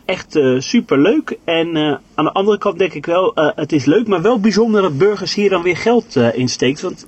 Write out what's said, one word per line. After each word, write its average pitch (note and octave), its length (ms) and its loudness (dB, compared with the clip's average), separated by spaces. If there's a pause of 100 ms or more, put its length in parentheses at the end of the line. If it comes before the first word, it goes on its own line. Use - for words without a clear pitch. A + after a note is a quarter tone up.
echt, F#3 300 -8
eh, C3 240 2
superleuk. A3 840 0
En, E3 320 -2
eh, D3+ 200 -2 (200)
aan D#3 100 -2
de - 80 -2
andere G3+ 240 0
kant G3+ 220 -4
denk F#3 140 -2
ik D3 120 -12
wel, F3 300 0
eh, D#3 200 2
het D3+ 160 -6
is C#3+ 140 0
leuk, G#3 220 2
maar F#3 140 0
wel A3+ 180 2
bijzonder G#3 420 2
dat D#3 160 0
burgers G3 380 0
hier G3+ 140 0
dan F3+ 120 0
weer E3+ 160 0
geld, A3+ 380 0
eh, A#2 220 2
in B2+ 120 0
steekt. - 320 -2
Want - 260 -10